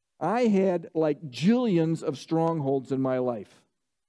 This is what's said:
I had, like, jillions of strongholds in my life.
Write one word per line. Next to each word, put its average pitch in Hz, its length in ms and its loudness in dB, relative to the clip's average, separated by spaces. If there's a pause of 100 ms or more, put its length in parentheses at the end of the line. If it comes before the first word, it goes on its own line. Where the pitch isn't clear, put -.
(200)
I 202 220 0
had, 190 520 2
like, 156 340 -2
jillions 165 760 2
of 143 140 -4
strongholds 151 720 -2
in 131 80 -2
my 131 180 0
life. 120 440 -6 (460)